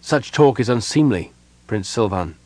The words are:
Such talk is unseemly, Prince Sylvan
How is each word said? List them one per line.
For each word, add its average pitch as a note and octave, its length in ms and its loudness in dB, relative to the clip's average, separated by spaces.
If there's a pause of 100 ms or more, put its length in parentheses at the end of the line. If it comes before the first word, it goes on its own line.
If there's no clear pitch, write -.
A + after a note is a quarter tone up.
Such - 320 -2
talk C#3 280 4
is A2+ 80 0
unseemly, A#2+ 640 0 (340)
Prince G#2 220 -6
Sylvan F#2 580 -2